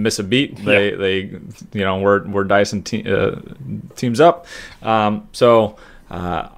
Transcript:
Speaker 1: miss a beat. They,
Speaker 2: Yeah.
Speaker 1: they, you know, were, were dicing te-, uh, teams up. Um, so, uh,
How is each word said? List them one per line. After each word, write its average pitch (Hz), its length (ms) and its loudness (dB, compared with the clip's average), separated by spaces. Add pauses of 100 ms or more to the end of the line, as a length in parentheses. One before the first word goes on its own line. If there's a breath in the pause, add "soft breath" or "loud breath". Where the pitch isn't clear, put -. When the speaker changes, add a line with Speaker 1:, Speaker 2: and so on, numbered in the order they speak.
Speaker 1:
miss 110 160 0
a 104 40 -4
beat. 127 400 -2
They, 101 280 2
Speaker 2:
Yeah. - 60 -6
Speaker 1:
they, 95 220 0 (540)
you 101 100 -2
know, 95 160 0
were, 98 240 2
were 98 220 -2
dicing 101 380 2
te-, - 280 -4
uh, - 260 0 (580)
teams 120 260 0
up. 170 240 4 (360 loud breath)
Um, 107 520 0
so, 113 420 4 (340 loud breath)
uh, 87 480 -6